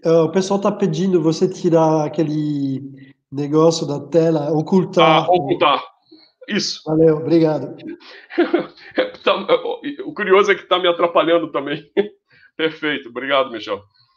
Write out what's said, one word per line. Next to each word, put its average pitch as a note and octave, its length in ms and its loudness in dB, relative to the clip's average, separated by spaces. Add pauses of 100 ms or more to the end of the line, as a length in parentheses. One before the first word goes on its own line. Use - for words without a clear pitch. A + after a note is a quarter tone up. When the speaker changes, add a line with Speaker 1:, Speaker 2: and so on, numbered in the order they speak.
Speaker 1:
ah, E3 180 4
o D#3+ 80 0
pessoal F#3+ 280 0
tá G3+ 120 0
pedindo F3+ 500 0
você D#3+ 280 0
tirar D#3+ 560 2
aquele D3+ 760 -4 (500)
negócio D#3 540 2
da C#3+ 140 -6
tela, D#3+ 520 0
ocultar. D#3+ 720 2
Speaker 2:
Ah, F3 60 0
ocultar. E3 520 2 (640)
Isso. - 380 -6
Speaker 1:
Valeu, D#3 320 2
obrigado. D#3 580 0 (640)
Speaker 2:
<laughs> - 360 -2 (500)
Tá, G3+ 100 2 (720)
o D3+ 80 -12
curioso F#3+ 380 2
é F#3 40 4
que - 120 -14
tá F3+ 100 0
me F3+ 100 0
atrapalhando E3+ 640 0
também. D3 440 -8
<laughs> - 640 -8
Perfeito, D#3 520 -4
obrigado, C3 400 -2
Michel. G#2 320 -10 (360)